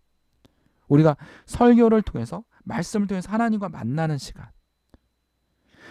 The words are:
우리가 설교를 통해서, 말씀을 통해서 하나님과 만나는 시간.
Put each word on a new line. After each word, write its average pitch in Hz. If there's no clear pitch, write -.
우리가 151
설교를 233
통해서, 170
말씀을 202
통해서 185
하나님과 220
만나는 151
시간. -